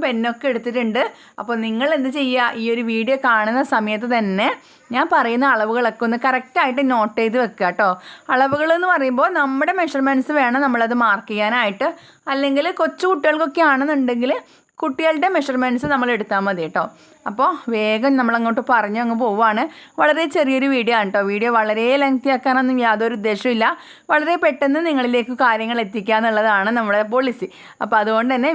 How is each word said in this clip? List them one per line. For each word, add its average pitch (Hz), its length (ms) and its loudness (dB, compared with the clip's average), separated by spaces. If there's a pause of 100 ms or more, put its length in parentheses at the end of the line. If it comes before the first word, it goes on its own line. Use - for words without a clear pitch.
പെന്നൊക്കെ 233 500 -2
എടുത്തിട്ടുണ്ട്. 233 500 -2 (380)
അപ്പോൾ 233 140 -4 (120)
നിങ്ങൾ 226 220 -2 (100)
എന്ത് 262 200 -2
ചെയ്യുക, 247 440 0
ഈ - 20 -4 (100)
ഒരു 240 80 -2 (100)
വീഡിയോ 226 240 0 (120)
കാണുന്ന 226 340 2 (120)
സമയത്ത് 214 420 -2
തന്നെ 208 320 0 (460)
ഞാൻ 285 200 0
പറയുന്ന 247 400 2
അളവുകളൊക്കെ 226 520 0
ഒന്ന് 233 200 -2
കറക്റ്റായിട്ട് 262 560 0 (100)
നോട്ട് 226 280 0
ചെയ്ത് 226 240 0
വെക്കുക 226 220 -4
കേട്ടോ. 185 220 2 (460)
അളവുകളെന്ന് 302 580 2
പറയുമ്പോൾ 277 380 2 (100)
നമ്മുടെ 285 400 0
മെഷർമെൻറ്റ്സ് 269 600 0
വേണം 254 260 2
നമ്മളത് 233 280 0 (100)
മാർക്ക് 208 280 0
ചെയ്യാനായിട്ട്. 214 560 0 (460)
അല്ലെങ്കിൽ 277 340 0 (140)
കൊച്ചു 311 300 -2
കുട്ടികൾക്കൊക്കെ 311 600 0
ആണെന്നുണ്ടെങ്കിൽ 262 580 0 (500)
കുട്ടികളുടെ 320 540 0
മെഷർമെൻറ്റ്സ് 254 560 0
നമ്മൾ 254 240 0
എടുത്താൽ 202 320 -2
മതി 185 180 -2
കേട്ടോ. 160 180 -2 (460)
അപ്പോൾ 254 220 0 (240)
വേഗം 220 440 0
നമ്മളങ്ങോട്ട് 233 440 0 (100)
പറഞ്ഞ് 214 320 0
അങ്ങ് 233 180 -2
പോവുകയാണ്. 220 400 2 (380)
വളരെ 302 240 2 (100)
ചെറിയൊരു 269 400 2
വീഡിയോ 233 240 0
ആണ് 202 100 0
കേട്ടോ. 202 120 0 (100)
വീഡിയോ 214 260 -2
വളരെ 220 300 2 (160)
ലെങ്തി 269 320 0
ആക്കാനൊന്നും 254 500 0
യാതൊരു 226 340 0
ഉദ്ദേശമില്ല. 220 480 0 (440)
വളരെ 311 320 2
പെട്ടെന്ന് 285 460 0
നിങ്ങളിലേക്ക് 247 460 -2 (100)
കാര്യങ്ങൾ 226 400 0
എത്തിക്കുക 208 340 -2
എന്നുള്ളതാണ് 220 600 2
നമ്മുടെ 208 220 0 (120)
പോളിസി. 247 340 -2 (380)
അപ്പോൾ 214 160 0
അതുകൊണ്ട് 220 340 0
തന്നെ 254 200 0